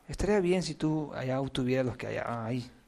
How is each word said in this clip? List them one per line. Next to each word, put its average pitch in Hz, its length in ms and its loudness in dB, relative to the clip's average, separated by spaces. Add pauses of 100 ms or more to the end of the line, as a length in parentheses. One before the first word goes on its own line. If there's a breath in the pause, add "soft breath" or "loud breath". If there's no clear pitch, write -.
Estaría 196 320 2
bien 175 220 4
si 151 100 -4
tú 156 400 0
allá 131 280 -2
obtuvieras 131 440 2
los 113 120 -2
que 110 100 -6
hay 110 100 -4
ahí. 117 520 -4 (180)